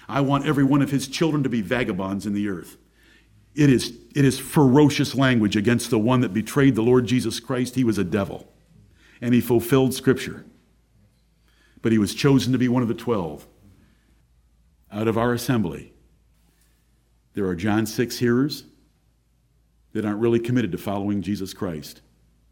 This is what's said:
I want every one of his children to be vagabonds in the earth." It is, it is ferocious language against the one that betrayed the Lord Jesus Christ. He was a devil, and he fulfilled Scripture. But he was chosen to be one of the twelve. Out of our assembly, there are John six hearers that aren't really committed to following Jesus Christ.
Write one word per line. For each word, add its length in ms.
I 120
want 240
every 180
one 180
of 100
his 160
children 360
to 60
be 120
vagabonds 640
in 80
the 160
earth." 280
It 160
is, 260
it 100
is 140
ferocious 800
language 400
against 340
the 80
one 220
that 140
betrayed 420
the 80
Lord 240
Jesus 320
Christ. 340
He 100
was 140
a 60
devil, 500
and 140
he 80
fulfilled 540
Scripture. 500
But 100
he 60
was 160
chosen 380
to 80
be 80
one 160
of 40
the 60
twelve. 540
Out 160
of 100
our 160
assembly, 600
there 140
are 80
John 300
six 340
hearers 460
that 120
aren't 140
really 200
committed 340
to 40
following 440
Jesus 320
Christ. 480